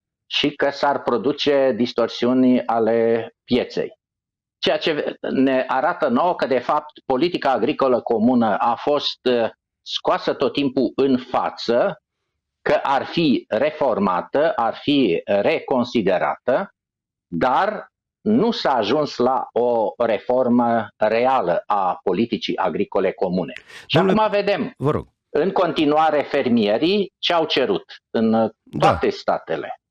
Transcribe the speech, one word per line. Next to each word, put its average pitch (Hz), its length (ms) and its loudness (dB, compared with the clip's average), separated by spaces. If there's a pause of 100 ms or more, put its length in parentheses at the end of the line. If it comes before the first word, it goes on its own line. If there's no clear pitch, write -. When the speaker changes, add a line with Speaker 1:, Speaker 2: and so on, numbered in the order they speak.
(260)
Speaker 1:
și - 300 -2
că 143 140 0
s-ar 139 320 0
produce 135 720 0
distorsiuni 123 920 2
ale 113 640 0 (140)
pieței. - 560 -4 (580)
Ceea 165 200 0
ce - 420 -4
ne 135 480 0
arată 147 400 -2
nouă 156 280 0
că, 165 100 -4
de 131 140 2
fapt, 151 320 -4 (140)
politica 147 460 0
agricolă 127 500 0
comună 117 560 2
a 117 180 0
fost, - 500 -2
uh, 117 240 2 (320)
scoasă - 520 -2
tot 127 200 0
timpul 135 420 0
în 131 220 2
față, 123 840 -2 (600)
că 143 220 2
ar 127 220 0
fi 147 420 0
reformată, 131 1080 0
ar 113 200 -2
fi 131 500 2
reconsiderată, 120 1500 0 (540)
dar 175 600 -2 (320)
nu 151 300 2
s-a 165 220 -2
ajuns 127 440 0
la 123 340 0
o 117 460 0
reformă 120 920 0 (100)
reală 110 680 0
a 95 380 -2
politicii 95 540 -2
agricole 92 540 -2
comune. 90 420 -4 (340)
Și - 100 -2
Speaker 2:
Domnule, 190 240 2
Speaker 1:
acum 214 100 0
vedem, 196 460 -2
Speaker 2:
vă 139 140 -2
rog. 98 160 -4 (220)
Speaker 1:
în 170 220 -2
continuare, 151 720 2
fermierii 127 1000 0
ce - 140 -2
au 165 120 2
cerut 123 380 -2 (260)
în 113 220 0
Speaker 2:
Da. 110 200 2 (280)
Speaker 1:
toate - 300 2
statele? - 640 -4 (160)